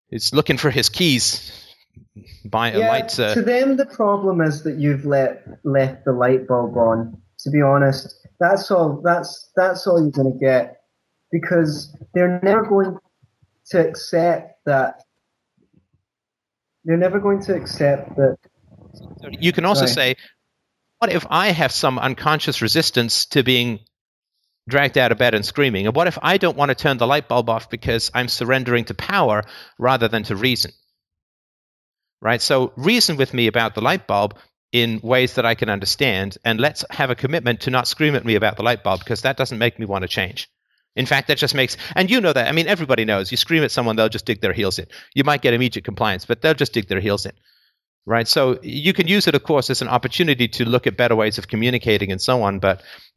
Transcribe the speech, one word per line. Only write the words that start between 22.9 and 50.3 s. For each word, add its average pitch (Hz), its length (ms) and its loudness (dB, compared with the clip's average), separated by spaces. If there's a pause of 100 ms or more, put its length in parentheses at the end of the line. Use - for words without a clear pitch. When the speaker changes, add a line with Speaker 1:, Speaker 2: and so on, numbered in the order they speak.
Speaker 1:
to 139 140 2
being 120 380 2 (920)
dragged 139 300 2
out 120 120 4
of 107 60 0
bed 123 160 2
and 104 100 0
screaming? 107 440 0
And 113 80 0
what 165 100 2
if 170 160 -4
I 180 160 0
don't 175 180 0
wanna 139 200 0
turn 139 220 -2
the 117 100 2
light 143 200 0
bulb 117 220 0
off 113 220 -4
because 117 420 -4
I'm 123 140 -2
surrendering 123 580 0
to - 80 -10
power 110 520 0 (340)
rather 123 280 2
than 110 180 0
to 104 100 -4
reason?" 123 380 -2 (1500)
Right? 117 200 0
So 131 340 2
reason 175 420 2
with 135 160 0
me 120 140 2
about 110 260 0
the 107 80 -4
light 156 240 0
bulb 104 320 0 (340)
in 117 300 0
ways 127 320 2
that 120 120 0
I 113 100 2
can 110 140 -4
understand, 101 760 -2
and 113 140 0
let's 147 320 -2
have 139 180 -2
a 123 60 -2
commitment 143 460 -2
to - 100 -4
not 127 160 0
scream 147 280 0
at - 100 -2
me 113 100 2
about 101 220 2
the 104 60 -4
light 117 200 0
bulb, 98 160 0
because 107 240 -6
that 135 140 0
doesn't 127 200 -4
make 120 220 0
me 110 80 -8
wanna 95 200 -4
change. - 420 -6 (460)
In 131 100 -2
fact, 135 220 0
that 147 100 0
just - 160 -2
makes, 131 220 0 (180)
and 185 160 0
you 247 120 2
know 175 100 2
that, 127 160 2
I - 60 -2
mean, 160 140 0
everybody 143 360 0
knows, 98 260 -2
you 127 60 -6
scream 160 280 0
at 123 80 -2
someone, 113 260 -2
they'll 110 100 4
just 110 180 -6
dig 107 140 -2
their 95 140 -2
heels 95 260 -2
in. 87 60 -10 (280)
You 135 120 0
might 147 160 0
get 123 120 4
immediate 117 300 -2
compliance, 104 400 -4
but - 180 -2
they'll 160 120 4
just 139 180 -2
dig 107 160 -4
their 98 140 -2
heels 101 240 -2
in. - 80 -12 (720)
Right? 117 220 0
So 131 340 2
you 147 320 -2
can 175 120 0
use 196 220 2
it, 156 80 2
of 135 80 0
course, 143 260 0
as 131 120 -2
an 120 80 -6
opportunity 123 580 0